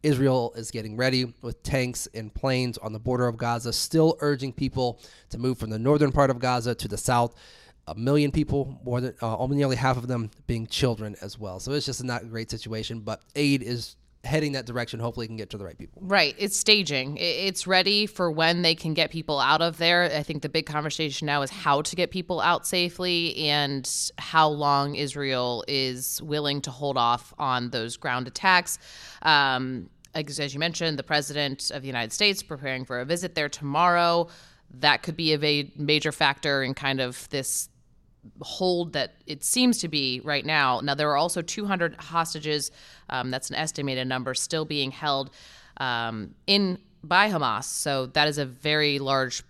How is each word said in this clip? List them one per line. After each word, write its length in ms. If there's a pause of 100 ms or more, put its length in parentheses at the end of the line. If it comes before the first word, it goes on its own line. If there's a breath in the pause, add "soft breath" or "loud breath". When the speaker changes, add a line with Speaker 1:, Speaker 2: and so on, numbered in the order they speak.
Speaker 1:
Israel 540
is 140
getting 260
ready 460
with 200
tanks 520
and 180
planes 460
on 160
the 40
border 300
of 80
Gaza, 380
still 460
urging 340
people 460 (280 loud breath)
to 100
move 200
from 100
the 100
northern 340
part 180
of 80
Gaza 360
to 140
the 100
south. 360 (520 loud breath)
A 80
million 360
people, 540
more 180
than, 180
uh, 160
almost 220
nearly 180
half 220
of 80
them 240 (160)
being 200
children 540
as 180
well. 220
So 120
it's 140
just 140
a 60
not 240
great 200
situation, 500
but 200 (160)
aid 260
is 340 (280)
heading 280
that 140
direction. 320
Hopefully 260
it 40
can 80
get 140
to 60
the 80
right 140
people. 260
Speaker 2:
Right. 340
It's 180
staging. 640
I-, 20
it's 480
ready 360
for 280
when 300
they 120
can 180
get 180
people 280
out 240
of 160
there. 340
I 120
think 180
the 60
big 180
conversation 580
now 180
is 80
how 320
to 140
get 140
people 300
out 260
safely 680 (120)
and 400 (300)
how 300
long 480
Israel 720
is 520
willing 420
to 80
hold 280
off 400
on 320
those 260
ground 300
attacks. 520 (440 loud breath)
Um, 680 (260)
as, 260
as 120
you 60
mentioned, 400
the 60
president 680
of 120
the 60
United 240
States 300
preparing 420
for 160
a 40
visit 320
there 120
tomorrow. 800 (520 loud breath)
That 240
could 120
be 160
a 60
va-, 380
major 360
factor 520
in 100
kind 260
of 300
this 380 (760)
hold 500
that 220 (120)
it 180
seems 340
to 100
be 340
right 220
now. 360
Now, 140
there 140
are 80
also 240
two 240
hundred 300
hostages. 800 (360 loud breath)
Um, 220
that's 180
an 80
estimated 500
number 280
still 320
being 240
held, 400 (480 loud breath)
um, 560 (120)
in 320 (240)
by 280
Hamas. 340
So 420
that 220
is 80
a 80
very 540
large 520